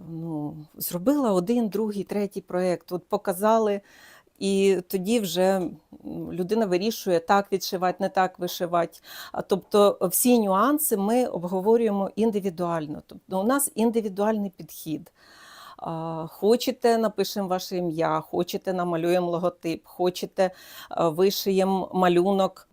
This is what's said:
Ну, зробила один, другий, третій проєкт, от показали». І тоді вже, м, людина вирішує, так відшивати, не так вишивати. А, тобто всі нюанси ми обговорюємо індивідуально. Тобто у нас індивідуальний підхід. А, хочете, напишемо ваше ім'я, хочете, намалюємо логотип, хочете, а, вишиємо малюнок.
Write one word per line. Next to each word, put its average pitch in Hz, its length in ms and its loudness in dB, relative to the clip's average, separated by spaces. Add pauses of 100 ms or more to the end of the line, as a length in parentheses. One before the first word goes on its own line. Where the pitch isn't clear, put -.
(100)
Ну, 160 460 -6 (200)
зробила 233 560 0
один, 214 360 2
другий, 202 360 -4
третій 202 360 -4
проєкт, 180 520 -2
от 180 160 -6
показали». 202 720 0 (580)
І 196 500 4
тоді 202 320 0
вже, 180 220 0
м, 185 340 0 (560)
людина 190 340 0
вирішує, 180 540 0
так 202 320 2
відшивати, 185 480 -2
не 190 80 -2
так 185 300 0
вишивати. 175 600 -2 (340)
А, - 100 -6
тобто 202 600 2
всі 240 360 4
нюанси 220 580 2
ми 220 300 2
обговорюємо 196 920 0
індивідуально. 175 920 -2
Тобто - 340 -8
у 196 40 0
нас 269 300 0
індивідуальний 208 760 0
підхід. - 640 -12 (640)
А, 165 540 -8
хочете, 233 680 2
напишемо 202 500 -2
ваше 185 280 -4
ім'я, 160 440 0
хочете, 180 520 -4
намалюємо 175 580 0
логотип, 170 560 -4
хочете, 180 640 -2 (380)
а, - 200 0
вишиємо 190 840 2
малюнок. 185 760 2